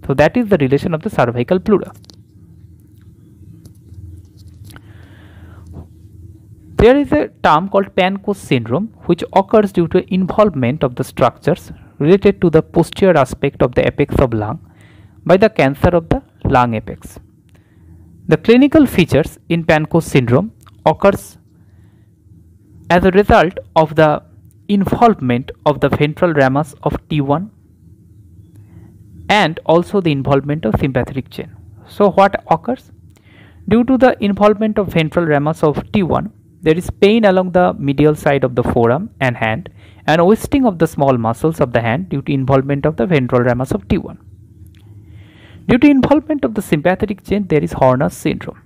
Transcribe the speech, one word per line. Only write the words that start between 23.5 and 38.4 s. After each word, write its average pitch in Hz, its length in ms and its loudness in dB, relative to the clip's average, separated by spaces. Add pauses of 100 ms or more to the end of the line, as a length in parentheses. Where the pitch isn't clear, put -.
of 156 200 2
the 156 260 2 (460)
involvement 185 840 0 (160)
of 139 140 0
the 143 80 0
ventral 151 440 0
ramus 139 500 0
of 143 140 -4 (120)
T 151 120 -2
one 143 300 -2 (1800)
and 190 380 0
also 175 340 0
the 170 120 -2
involvement 139 520 -2
of 107 160 -4
sympathetic 131 500 -6
chain. - 240 -14 (320)
So 202 260 0
what 196 380 2
occurs? - 400 -4 (800)
Due 226 160 2
to 262 140 0
the 247 260 4
involvement 208 540 0
of 196 100 -2
ventral 165 380 -2
ramus 147 360 0
of 151 300 -2
T 208 100 0
one, 143 300 -4 (300)
there 156 140 2
is 180 140 -8
pain 220 340 2
along 185 280 2
the 180 220 2
medial 143 400 0
side 147 280 -2